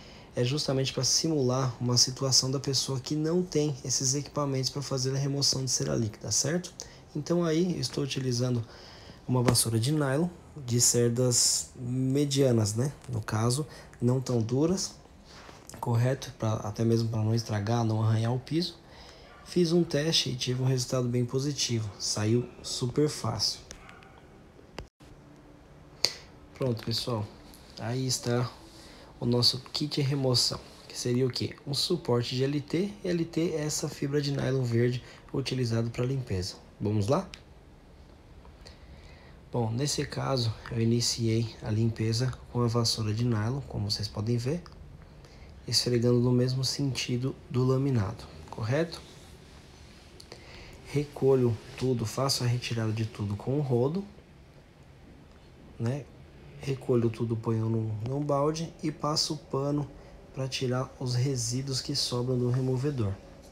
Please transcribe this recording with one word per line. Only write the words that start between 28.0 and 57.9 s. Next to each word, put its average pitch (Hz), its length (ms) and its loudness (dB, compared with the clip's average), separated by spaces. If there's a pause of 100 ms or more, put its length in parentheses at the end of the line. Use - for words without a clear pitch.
está 123 440 0 (720)
o 127 60 -2
nosso 120 340 2 (100)
kit 151 300 -4
remoção, 131 580 2 (300)
que - 100 -14
seria 123 280 2
o 123 40 0
quê? - 240 -6 (120)
Um 139 80 -4
suporte 127 600 0
de 127 80 0
L 143 160 0
T. 180 320 -2 (140)
L 175 220 0
T 165 240 -2
é 151 160 -2
essa 151 200 -4
fibra 147 320 -2
de 143 140 0
nylon 131 300 0
verde 120 420 2 (260)
utilizado 120 600 0
pra 123 160 -2
limpeza. 117 480 -2 (260)
Vamos 104 280 2
lá? 175 200 2 (2250)
Bom, 117 180 0
nesse 139 360 -2
caso, 127 480 0 (160)
eu 117 100 -2
iniciei 113 840 2
a 123 80 -4
limpeza 113 600 0 (180)
com 120 120 0
a 120 40 4
vassoura 113 460 0
de 117 140 0
nylon, 120 420 0
como 104 220 -4
vocês 104 180 -4
podem 120 300 -2
ver, 147 240 -2 (1080)
esfregando 123 500 4
no 123 140 6
mesmo 127 320 4
sentido 127 720 0 (140)
do 123 120 2
laminado, 131 640 2 (240)
correto? 143 540 -2 (1800)
Recolho 135 720 4 (180)
tudo, 127 300 0
faço 131 380 0
a - 20 4
retirada 117 460 0
de 110 120 0
tudo 104 300 -4
com 127 240 -2
o - 20 2
rodo, 139 440 2 (1700)
né? 120 280 -2 (560)
Recolho 127 500 2
tudo, 117 240 -2
ponho 113 340 0
num, 110 240 0 (160)